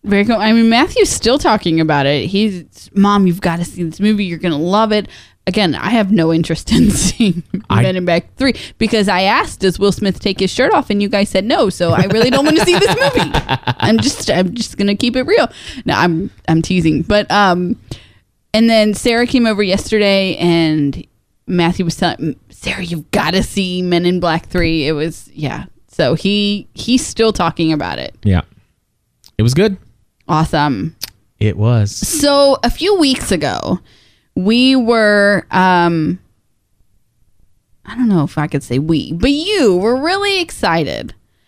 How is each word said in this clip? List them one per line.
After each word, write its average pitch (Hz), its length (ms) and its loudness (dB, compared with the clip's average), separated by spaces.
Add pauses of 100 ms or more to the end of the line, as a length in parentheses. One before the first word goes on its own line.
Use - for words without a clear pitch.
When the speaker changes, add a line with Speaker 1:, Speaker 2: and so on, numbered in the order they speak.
Speaker 1:
Very 202 220 2
cool. 226 120 2
I 214 180 2
mean, 226 160 4
Matthew's 339 400 2
still 247 280 0
talking 180 400 0
about 151 280 2
it. 143 200 0
He's, 190 680 -4
"Mom, 202 320 4
you've 180 160 0
gotta 170 240 -2
see 180 160 -10
this 160 180 -8
movie. 208 240 0
You're 170 140 -6
gonna 170 200 -2
love 202 340 0
it." 208 160 -2 (380)
Again, 180 280 0
I 82 160 -6
have 208 220 2
no 165 200 2
interest 160 400 -2
<laughs> - 0 -
in 226 180 4
seeing 175 520 0 (260)
Speaker 2:
I 113 140 2
Speaker 1:
Men 185 140 0
in 180 100 -4
Black 175 300 -2
Three 262 180 0 (240)
because 214 300 2
I 185 140 0
asked, 233 380 0
"Does 185 180 0
Will 196 140 2
Smith 196 280 -2
take 196 200 -4
his 190 100 0
shirt - 220 0
off?" 320 160 0
And 202 140 0
you 202 80 -2
guys 202 180 0
said - 160 -2
no. 233 240 0
So 170 220 -2
I 165 140 4
really 226 260 2
don't 277 160 2
wanna 311 180 2
see 349 140 2
this 392 100 0
movie. 539 420 0
Speaker 2:
<laughs> - 40 -10
Speaker 1:
I'm 139 640 -2
just, - 320 -4
I'm 180 240 0
just - 240 -10
gonna 202 180 0
keep 240 200 -2
it 254 80 -2
real. 349 260 0 (340)
No, - 100 -2
I'm, 165 360 0 (180)
I'm 160 140 2
teasing. 160 400 0
But, 208 280 0
um, 180 480 0 (760)
and 226 160 4
then 214 240 2
Sarah 240 320 0
came 240 200 2
over 208 160 0
yesterday 196 720 0
and 160 720 0 (400)
Matthew 180 380 0
was 165 120 -4
telling, 165 400 -4 (120)
"Sarah, - 360 -10
you've 165 260 -8
gotta 180 320 0
see 180 400 -4
Men 175 240 0
in 180 120 2
Black 170 280 -2
Three." 165 400 -2
It 156 60 0
was, 156 420 -6
yeah. - 320 -8 (220)
So 147 260 0
he, 208 580 -2
he's - 340 -2
still 220 280 0
talking 165 360 -2
about 90 280 -4
it. - 160 -10 (100)
Speaker 2:
Yeah. 92 180 2 (920)
It 107 60 0
was 120 100 2
good. 190 240 2 (520)
Speaker 1:
Awesome. 147 680 -2 (460)
Speaker 2:
It 107 160 0
was. 110 340 2
Speaker 1:
So 285 720 2
a 247 80 2
few 381 260 0
weeks 269 360 0
ago, 151 480 -2 (560)
we 240 400 2
were, 208 760 2
um, 175 680 2 (1600)
I 208 120 -14
don't 247 120 2
know 180 140 4
if - 160 -4
I 151 80 -2
could 143 160 -4
say 123 160 -4
we, 156 340 -2
but 190 180 0
you 302 460 2
were 220 200 0
really 381 440 -2
excited 165 760 -4 (340)